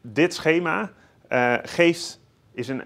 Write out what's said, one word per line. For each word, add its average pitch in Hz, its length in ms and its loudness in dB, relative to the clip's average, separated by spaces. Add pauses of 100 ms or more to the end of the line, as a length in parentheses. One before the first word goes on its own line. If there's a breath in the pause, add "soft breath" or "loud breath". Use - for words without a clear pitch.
dit 147 340 0
schema, 175 580 0 (360 soft breath)
eh, 123 340 2
geeft, - 580 0 (320)
is - 160 -8
een 131 180 -6